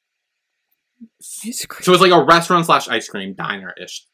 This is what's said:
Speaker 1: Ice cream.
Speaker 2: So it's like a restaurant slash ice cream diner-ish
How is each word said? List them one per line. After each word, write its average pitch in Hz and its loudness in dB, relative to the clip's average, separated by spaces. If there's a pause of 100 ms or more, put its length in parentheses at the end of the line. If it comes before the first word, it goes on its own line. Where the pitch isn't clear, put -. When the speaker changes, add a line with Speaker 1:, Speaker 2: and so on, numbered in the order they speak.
(1500)
Speaker 1:
Ice 233 -10
cream. - -16
Speaker 2:
So 180 4
it's 175 6
like 185 6
a 170 6
restaurant 165 2
slash 147 0
ice 113 -6
cream 98 -12
diner-ish 95 -12